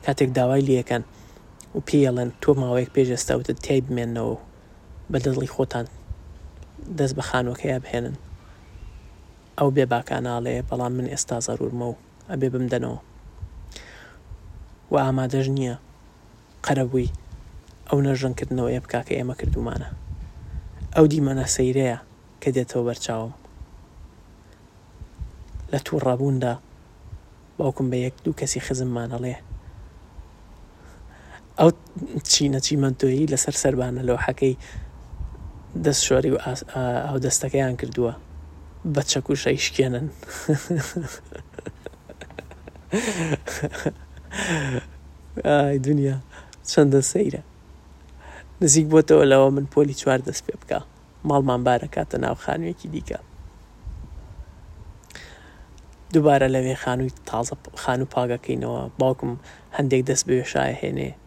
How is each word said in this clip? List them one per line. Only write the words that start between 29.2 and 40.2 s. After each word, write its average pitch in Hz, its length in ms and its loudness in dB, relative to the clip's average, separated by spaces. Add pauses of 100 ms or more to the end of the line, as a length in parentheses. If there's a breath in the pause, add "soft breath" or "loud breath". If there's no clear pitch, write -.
"ئەو 165 140 10 (520)
چینە 135 380 2
چیمەنتۆیی 135 720 2
لەسەر 135 240 0
سەربانە 123 460 0
لەوحەکەی 131 520 2 (1200 loud breath)
دەست 156 300 2
شۆری 131 280 4
و - 60 2
ئاس-، - 260 -6
ئا-، 127 380 -2
ئاو 143 160 -4
دەستەکەیان 131 580 0
کردووە، 117 380 -2 (720)
بە 143 180 0
چەک - 260 -2
و 143 60 2
شەیشکێنن." 135 800 0
<laughs> - 60 -20 (4000 loud breath)